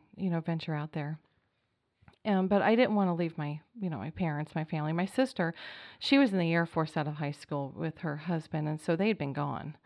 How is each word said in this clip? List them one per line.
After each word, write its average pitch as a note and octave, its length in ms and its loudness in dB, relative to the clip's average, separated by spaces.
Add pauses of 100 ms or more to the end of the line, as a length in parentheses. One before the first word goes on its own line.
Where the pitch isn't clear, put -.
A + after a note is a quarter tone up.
(160)
you F#3+ 140 -2
know, E3 100 2
venture E3 340 -2
out D3+ 180 -4
there. D3+ 260 -4 (1080)
Um, F#3+ 220 2
but G3+ 140 6
I A3 140 6
didn't A#3+ 180 4
wanna F#3+ 200 4
leave E3 240 -2
my, D3 220 -4 (200)
you F#3+ 100 -4
know, D#3 80 -4
my G2+ 120 -6
parents, D3+ 440 -4
my D#3 100 -2
family. D#3 280 -2
My F3 140 0
sister, G3 480 0 (440)
she - 200 4
was C4 140 6
in F#3+ 60 2
the E3 140 2
Air E3+ 140 4
Force D#3+ 300 -2
out D3+ 120 -2
of D3 60 -6
high D3 180 -4
school C#3+ 420 -6
with D#3+ 240 -6
her D3+ 180 -4
husband, D#3 520 -2
and D3+ 120 -4
so E3+ 140 2
they'd G3 240 2
been C#3 140 -4
gone. C#3+ 540 -6